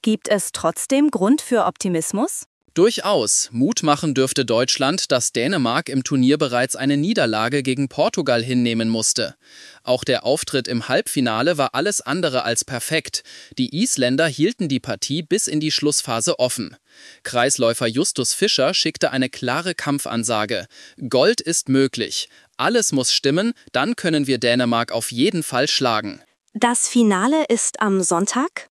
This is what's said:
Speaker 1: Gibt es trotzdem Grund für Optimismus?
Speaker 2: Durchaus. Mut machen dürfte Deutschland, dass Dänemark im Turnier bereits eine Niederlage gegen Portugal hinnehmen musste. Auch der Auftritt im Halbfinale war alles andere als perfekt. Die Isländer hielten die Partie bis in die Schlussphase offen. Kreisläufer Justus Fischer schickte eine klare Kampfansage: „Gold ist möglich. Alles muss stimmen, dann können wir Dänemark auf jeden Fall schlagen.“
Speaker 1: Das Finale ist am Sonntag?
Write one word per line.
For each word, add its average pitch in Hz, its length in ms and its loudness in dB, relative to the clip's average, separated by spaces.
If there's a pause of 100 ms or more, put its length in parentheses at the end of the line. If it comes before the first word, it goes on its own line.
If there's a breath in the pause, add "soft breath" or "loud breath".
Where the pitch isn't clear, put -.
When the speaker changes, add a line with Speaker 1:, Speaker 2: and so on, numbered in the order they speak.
Speaker 1:
Gibt - 280 -2
es 208 240 0
trotzdem 269 580 0
Grund 214 320 2
für 233 220 0
Optimismus? 196 800 -2 (320)
Speaker 2:
Durchaus. 180 760 2
Mut 127 320 0
machen 147 300 2
dürfte 135 300 2
Deutschland, 131 680 0
dass 123 180 2
Dänemark 131 580 0
im 135 140 -2
Turnier 135 360 4
bereits 127 360 0
eine 139 220 0
Niederlage 139 640 0
gegen 131 260 -2
Portugal 143 540 0
hinnehmen 117 460 0
musste. 113 480 -2 (480 loud breath)
Auch 127 180 0
der 127 220 0
Auftritt 135 420 0
im 117 220 -4
Halbfinale 131 680 0
war 131 200 0
alles 185 240 -2
andere 143 420 -2
als 117 220 -2
perfekt. - 580 -6 (360 loud breath)
Die 135 220 -2
Isländer 135 460 2
hielten 160 420 -2
die 131 120 -2
Partie 139 420 -6
bis 185 240 -2
in 151 140 -2
die 151 100 -2
Schlussphase 143 680 -2
offen. 123 360 -2 (460 loud breath)
Kreisläufer 120 640 2
Justus 120 480 -2
Fischer 185 400 0
schickte - 380 -2
eine 131 160 0
klare 156 480 -4
Kampfansage: 110 920 -2 (420 loud breath)
„Gold 143 320 4
ist - 280 -4
möglich. 131 600 0 (280 soft breath)
Alles 208 340 0
muss 131 220 0
stimmen, 180 400 0 (180 soft breath)
dann 147 240 -2
können 160 320 0
wir 131 120 0
Dänemark 120 520 2
auf 117 220 -4
jeden 156 320 0
Fall 135 240 0
schlagen.“ 107 520 -2 (340)
Speaker 1:
Das 240 340 0
Finale 233 600 4
ist - 320 -2
am 196 220 2
Sonntag? 202 680 -2